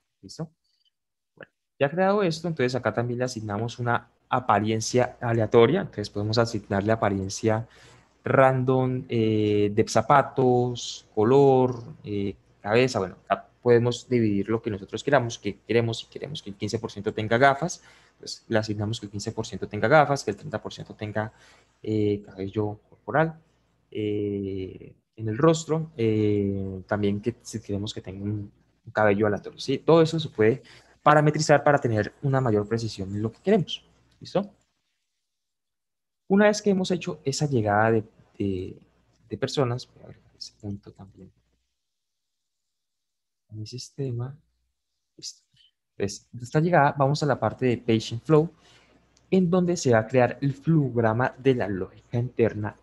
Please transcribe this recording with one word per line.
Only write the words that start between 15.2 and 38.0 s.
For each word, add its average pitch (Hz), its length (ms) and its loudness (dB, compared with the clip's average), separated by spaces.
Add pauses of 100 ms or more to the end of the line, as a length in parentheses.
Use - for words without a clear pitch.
que - 220 -10
queremos, 117 380 -2
si - 80 -16
queremos - 360 -12
que - 80 -14
el 202 60 -16
quince 107 240 -6
por 113 100 -10
ciento 104 240 -6
tenga 110 240 -2
gafas, 139 440 2 (360)
pues - 300 -16
le 113 100 0
asignamos 107 400 -4
que 104 80 -14
el 101 60 -16
quince 104 200 -8
por 110 140 -8
ciento 101 220 -10
tenga 104 180 -4
gafas, 139 380 2
que - 60 -4
el - 60 -6
treinta - 260 -10
por 104 100 -12
ciento - 220 -16
tenga, 107 380 -6 (500)
eh, 104 420 -2
cabello 104 640 -8
corporal, 160 520 -2 (500)
eh, 101 1040 -6 (220)
en 110 120 -8
el 107 80 -4
rostro, 160 600 0
eh, 101 880 0
también 104 340 -2
que 120 220 -6
si - 180 -12
queremos 101 320 -6
que 107 80 -12
tenga 98 240 -14
un, 104 260 -6 (360)
un 113 60 -20
cabello 107 340 2
aleatorio, - 340 -4
¿sí? 135 180 -4
Todo 160 240 6
eso 160 160 0
se 156 100 -6
puede 110 340 2 (400)
parametrizar 151 600 4
para 143 160 4
tener 107 440 -2
una 135 180 0
mayor 104 260 0
precisión 110 480 -6
en 104 80 -4
lo 110 80 -4
que - 120 -20
queremos, 190 420 0 (360)
¿listo? 185 300 -6 (1800)
Una 202 180 6
vez 208 160 2
que 208 80 2
hemos 190 200 0
hecho 175 340 -4
esa 139 220 -2
llegada 110 440 2
de, 110 140 2 (340)